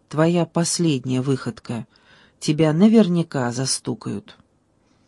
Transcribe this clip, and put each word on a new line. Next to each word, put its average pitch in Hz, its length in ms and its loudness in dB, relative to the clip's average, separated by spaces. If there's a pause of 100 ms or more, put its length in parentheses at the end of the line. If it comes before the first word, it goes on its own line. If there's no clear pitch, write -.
твоя 165 380 2
последняя 151 760 -2
выходка. 123 640 -6 (540)
Тебя 156 320 0
наверняка 175 800 2
застукают». 120 840 -8 (720)